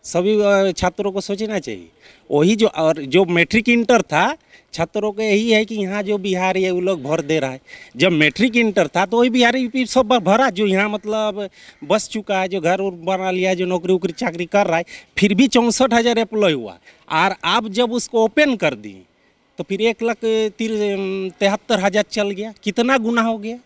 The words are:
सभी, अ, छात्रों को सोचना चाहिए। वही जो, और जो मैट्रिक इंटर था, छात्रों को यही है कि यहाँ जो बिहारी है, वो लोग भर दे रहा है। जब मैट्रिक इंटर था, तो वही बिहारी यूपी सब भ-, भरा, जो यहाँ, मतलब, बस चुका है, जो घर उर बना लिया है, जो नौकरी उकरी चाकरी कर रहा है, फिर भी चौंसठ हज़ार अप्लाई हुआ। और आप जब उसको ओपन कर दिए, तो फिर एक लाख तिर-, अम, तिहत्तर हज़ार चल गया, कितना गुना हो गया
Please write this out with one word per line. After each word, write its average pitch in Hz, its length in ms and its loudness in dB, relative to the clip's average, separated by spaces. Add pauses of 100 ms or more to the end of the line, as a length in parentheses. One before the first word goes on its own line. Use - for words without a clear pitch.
सभी, 208 360 0
अ, 196 320 4
छात्रों 190 400 -2
को 196 80 -4
सोचना 208 380 -6
चाहिए। 95 300 -10 (420)
वही 170 260 4
जो, 214 100 4
और 160 360 0
जो 151 220 4
मैट्रिक 175 440 2
इंटर 233 340 4
था, 202 340 0 (360)
छात्रों 208 400 -4
को 208 100 -6
यही 214 280 2
है 214 140 4
कि 226 100 -8
यहाँ 202 280 -4
जो 208 160 -2
बिहारी 185 440 0
है, 185 80 0
वो 180 100 0
लोग 180 220 -2
भर 151 180 -2
दे 156 200 -2
रहा 135 100 -4
है। 131 100 -12 (360)
जब 175 160 2
मैट्रिक 165 440 2
इंटर 208 320 2
था, 185 180 0
तो 226 120 -2
वही 240 120 2
बिहारी 240 300 2
यूपी 247 260 -4
सब 254 200 0
भ-, 233 160 0
भरा, 220 280 2
जो 202 160 -2
यहाँ, 196 220 0
मतलब, 208 600 -4 (360)
बस 202 240 0
चुका 202 320 -4
है, 185 80 -2
जो 185 120 -4
घर 175 180 0
उर 196 140 -4
बना 185 380 -4
लिया 185 200 0
है, 185 60 0
जो 180 100 -4
नौकरी 180 260 -2
उकरी 175 200 -2
चाकरी 170 340 -6
कर 202 200 2
रहा 165 100 0
है, 170 80 -2 (340)
फिर 208 160 4
भी 247 140 4
चौंसठ 240 440 2
हज़ार 233 260 2
अप्लाई 214 340 0
हुआ। 104 260 -8 (340)
और 175 220 2 (100)
आप 220 240 0
जब 226 240 -2
उसको 226 320 0
ओपन 269 320 2
कर 156 180 -2
दिए, 101 280 -16 (560)
तो 180 60 -8
फिर 196 160 -6
एक 226 220 0
लाख 233 220 -2
तिर-, 220 680 -2
अम, 190 360 -6 (100)
तिहत्तर 202 400 0
हज़ार 202 300 0
चल 202 200 -4
गया, 202 320 -10
कितना 240 360 0
गुना 233 240 0
हो 226 160 -2
गया 220 260 -10